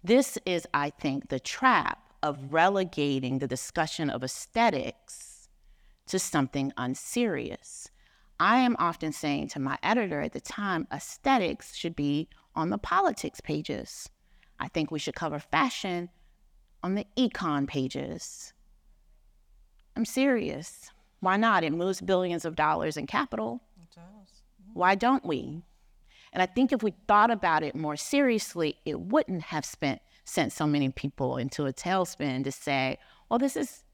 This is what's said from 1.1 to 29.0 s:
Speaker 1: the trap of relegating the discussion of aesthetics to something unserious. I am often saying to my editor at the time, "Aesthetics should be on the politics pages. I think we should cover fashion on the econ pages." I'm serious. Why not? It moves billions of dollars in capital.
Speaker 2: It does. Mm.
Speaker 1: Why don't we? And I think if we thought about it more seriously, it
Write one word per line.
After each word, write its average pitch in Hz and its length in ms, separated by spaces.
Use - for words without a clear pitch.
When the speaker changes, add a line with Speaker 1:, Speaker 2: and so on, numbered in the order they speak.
Speaker 1:
the 131 120
trap - 720
of 139 300
relegating 151 840
the 139 80
discussion 151 640
of 123 140
aesthetics - 1200
to 185 120
something 139 580
unserious. - 1120
I 214 180
am 247 200
often 165 340
saying 143 380
to 143 100
my 135 220
editor 190 380
at 151 120
the - 80
time, 190 520
"Aesthetics - 840
should 165 200
be 147 340
on 160 160
the 208 80
politics - 600
pages. - 720
I - 100
think 156 220
we 156 80
should - 160
cover 151 240
fashion 175 720
on 190 120
the 202 120
econ 160 500
pages." 139 840
I'm 233 80
serious. 226 840
Why 190 140
not? 214 260
It 147 80
moves 180 300
billions 180 420
of 165 100
dollars 156 440
in - 80
capital. 226 560
Speaker 2:
It 170 140
does. 190 480
Mm. 180 140
Speaker 1:
Why 180 200
don't 247 300
we? 160 380
And 185 80
I 180 40
think 247 240
if 240 120
we 214 100
thought 214 220
about 170 320
it 147 120
more 151 220
seriously, 220 880
it 156 160